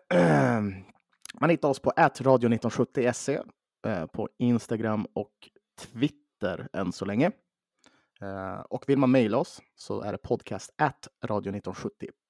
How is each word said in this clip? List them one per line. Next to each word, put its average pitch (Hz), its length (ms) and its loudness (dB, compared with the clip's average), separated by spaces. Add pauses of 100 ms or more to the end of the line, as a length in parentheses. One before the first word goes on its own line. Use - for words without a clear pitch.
(140)
<clears throat> 123 1300 0
Man 156 100 4
hittar 156 180 2
oss 135 120 0
på - 160 0
at 156 240 4
radio 123 280 4
nittonhundrasjuttio 117 600 0
S - 200 -4
E, 139 140 -2 (440)
eh, 98 200 -4
på - 220 -8 (100)
Instagram 113 720 0
och - 200 -6 (460)
Twitter - 960 -6
än 92 200 -4
så - 120 -8
länge. 110 260 0 (920)
Eh, 98 400 -10
och - 280 -10
vill 139 100 4
man 135 120 4
maila 120 280 4
oss - 240 -6 (120)
så - 260 -8
är 104 120 -8
det 104 60 -8
podcast - 600 -6
at - 300 -2 (160)
radio 101 280 -4
nittonhundrasjuttio - 580 -10 (200)